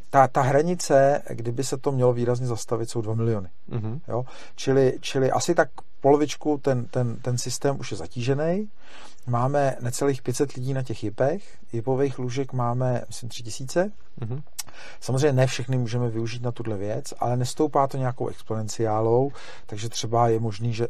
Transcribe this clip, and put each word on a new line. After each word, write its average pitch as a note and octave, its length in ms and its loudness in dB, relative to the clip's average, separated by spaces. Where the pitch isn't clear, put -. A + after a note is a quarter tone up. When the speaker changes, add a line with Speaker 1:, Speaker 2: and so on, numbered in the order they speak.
Speaker 1:
ta, C#3 180 8
ta C#3+ 140 2
hranice, C#3+ 880 4
kdyby A#2+ 340 -4
se C#3 140 -2
to C#3+ 140 0
mělo B2 220 4
výrazně A#2+ 340 0
zastavit, A2+ 420 -2
jsou A#2 120 -2
dva G#2+ 120 -2
miliony. A2 360 0
Speaker 2:
Mhm. A2 400 -4
Speaker 1:
Jo? A#2+ 180 -2
Čili, C3+ 460 4
čili C3+ 300 0
asi - 240 0
tak E3 140 4
polovičku D3 600 4
ten, B2 240 0
ten, A#2+ 360 -2
ten B2 160 -2
systém C3+ 420 -2
už - 120 -6
je G#2 60 -4
zatížený. C#3 720 -2
Máme C3 540 2
necelých C3 400 0
pět B2 120 -2
set C#3+ 180 0
lidí B2+ 220 -4
na C3 100 -2
těch G#2+ 200 -4
jipech. C#3 540 0
Jipových B2+ 460 0
lůžek B2+ 340 -2
máme, B2 540 0
myslím, - 220 -6
tři - 140 -6
tisíce. C#3 480 -2
Speaker 2:
Mhm. B2 200 -4
Speaker 1:
Samozřejmě C3 320 2
ne C3 140 6
všechny C3 300 -2
můžeme A#2+ 320 0
využít A2+ 340 -2
na B2 80 0
tuhle A2 260 -4
věc, G#2 420 -4
ale B2 180 0
nestoupá C#3 500 2
to C#3 100 -6
nějakou B2 300 -2
exponenciálou, A2 1040 0
takže A2 240 -6
třeba A#2 380 2
je A2+ 120 2
možný, A2+ 340 -2
že, A2+ 160 0